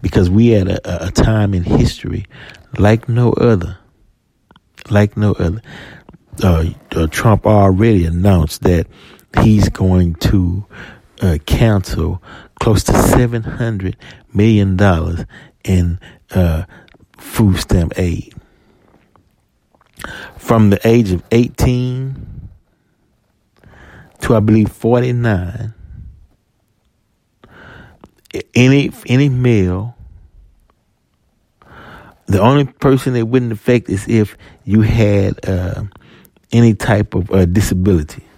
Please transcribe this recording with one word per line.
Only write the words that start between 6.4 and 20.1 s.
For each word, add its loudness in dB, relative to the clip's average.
Uh, 2
uh, -2
Trump 0
already 2
announced 0
that 0
he's 4
going 0
to, -2
uh, 0
cancel -2
close 2
to 0
seven 0
hundred -6
million 2
dollars 0
in, 0
uh, 0
food 0
stamp -2
aid. -6